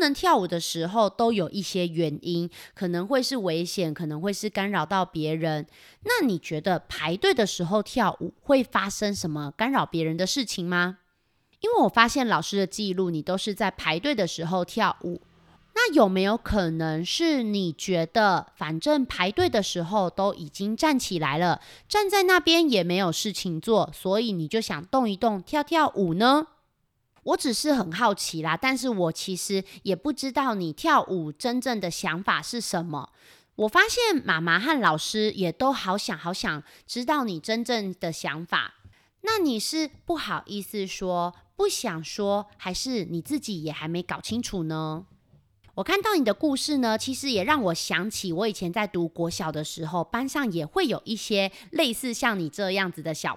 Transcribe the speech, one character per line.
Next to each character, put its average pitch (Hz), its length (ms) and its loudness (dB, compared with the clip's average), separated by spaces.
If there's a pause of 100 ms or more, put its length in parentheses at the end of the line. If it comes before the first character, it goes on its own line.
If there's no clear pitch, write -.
能 294 120 4
跳 349 240 4
舞 196 80 2
的 175 140 -2
时 165 300 -4
候 208 200 2
都 233 240 2
有 190 180 0
一 202 120 -6
些 175 240 -2
原 160 360 -2
因， 170 280 -2 (240)
可 185 140 -4
能 175 180 -2
会 254 160 2
是 262 140 -2
危 175 280 0
险， 165 300 -2
可 165 120 -6
能 151 140 -6
会 202 120 -2
是 208 180 -4
干 196 180 -2
扰 180 160 0
到 190 200 0
别 156 280 -2
人。 156 320 -2 (380)
那 440 240 2
你 196 100 2
觉 151 240 -6
得 180 200 0
排 160 360 -4
队 381 160 4
的 233 140 2
时 - 160 -4
候 190 180 0
跳 208 380 0
舞 175 220 -8
会 269 240 4
发 196 260 -2
生 202 240 -2
什 180 160 -4
么 147 260 -6
干 233 140 0
扰 208 160 2
别 165 160 -2
人 160 140 -2
的 185 100 0
事 254 180 -2
情 180 220 -6
吗？ 180 320 0 (640)
因 415 100 0
为 466 120 4
我 214 60 6
发 233 200 8
现 254 180 2
老 165 160 4
师 - 140 -4
的 196 100 2
记 202 260 -4
录， 180 180 0
你 156 120 -4
都 180 160 -2
是 202 160 -4
在 190 160 -2
排 160 300 -2
队 277 160 0
的 196 100 0
时 165 180 -6
候 180 200 -2
跳 190 380 0
舞。 175 200 -8 (540)
那 466 160 4
有 254 160 8
没 185 140 2
有 202 140 2
可 190 340 0
能 160 340 -2
是 302 380 0
你 202 300 0
觉 170 340 -2
得 190 480 2
反 160 240 -6
正 294 260 2
排 185 280 0
队 359 180 2
的 233 100 2
时 180 220 -2
候 185 260 0
都 196 240 -2
已 160 160 -12
经 208 280 -4
站 311 200 4
起 185 220 -2
来 147 180 0
了， 170 240 2 (280)
站 415 200 2
在 392 140 4
那 359 160 6
边 330 320 4
也 190 140 4
没 175 120 2
有 185 140 2
事 202 220 -2
情 165 280 -4
做， 196 320 2
所 196 280 0
以 233 100 -2
你 170 160 -2
就 220 140 0
想 175 260 -6
动 254 240 2
一 190 60 -2
动， 202 260 0
跳 294 220 -2
跳 311 320 2
舞 175 180 2
呢？ 262 320 6 (760)
我 302 120 2
只 262 160 -2
是 294 200 2
很 208 180 2
好 202 240 2
奇 - 280 -6
啦， 160 140 0
但 262 200 0
是 247 120 -2
我 180 240 2
其 - 220 -6
实 190 300 -2 (180)
也 190 140 0
不 294 160 -2
知 269 180 -6
道 262 240 0
你 175 180 -2
跳 294 320 4
舞 160 280 -2
真 247 280 -2
正 233 200 -2
的 180 100 -2
想 165 320 -2
法 175 180 2
是 233 200 -6
什 175 240 -2
么。 151 260 -8 (460)
我 214 120 2
发 359 200 8
现 440 360 2
妈 165 160 2
妈 170 180 4
和 277 220 2
老 165 180 4
师 214 320 0
也 180 220 -2
都 262 200 2
好 190 240 0
想 202 200 -4
好 170 160 -4
想 160 300 -4 (240)
知 240 180 -8
道 285 200 2
你 185 140 -4
真 226 260 -2
正 208 360 -2
的 170 100 -2
想 156 340 -6
法。 151 300 -2 (480)
那 440 160 0
你 285 200 0
是 311 300 -2 (160)
不 240 120 -2
好 190 280 -6
意 202 160 -8
思 196 260 -6
说， 175 480 -2 (220)
不 403 120 2
想 170 360 -4
说， 202 420 -2 (100)
还 185 180 -6
是 247 320 -4
你 165 160 -4
自 269 180 -4
己 180 220 -6
也 165 100 -4
还 156 160 -8
没 175 140 -4
搞 160 180 -6
清 233 220 -4
楚 185 220 -4
呢？ 156 400 -4 (720)
我 190 60 -4
看 392 180 0
到 427 140 2
你 302 100 4
的 208 80 4
故 285 220 2
事 285 240 0
呢， 226 180 2
其 262 160 -4
实 269 180 -4
也 202 120 2
让 285 180 2
我 175 140 2
想 175 340 -2
起 190 240 -6
我 190 140 0
以 214 60 0
前 175 200 -6
在 214 140 0
读 170 220 -2
国 170 200 -4
小 165 220 -4
的 143 140 -6
时 - 200 -8
候， 165 200 -4
班 254 240 -4
上 269 240 -2
也 165 120 -2
会 359 220 0
有 208 180 -2
一 220 120 -6
些 196 340 -2 (220)
类 302 200 0
似 233 220 -6
像 226 240 0
你 165 100 -4
这 190 240 -4
样 190 200 -2
子 156 100 -12
的 160 100 -4
小 - 240 -4